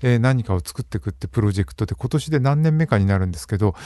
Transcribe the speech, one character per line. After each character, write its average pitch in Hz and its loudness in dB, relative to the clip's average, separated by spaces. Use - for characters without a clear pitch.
え 123 4
ー、 - 4
何 127 2
か 98 -2
を 90 0
作 - -10
っ - -12
て - -8
い - -12
く 101 -8
っ - -4
て - -10
プ - -4
ロ 104 2
ジ 98 0
ェ - -2
ク - -12
ト 107 -4
で、 - -6
今 127 -6
年 156 -2
で 151 2
何 139 2
年 156 2
目 160 0
か 110 2
に 98 2
な 98 2
る 95 0
ん 90 -4
で 82 -10
す - -14
け 104 -2
ど、 101 2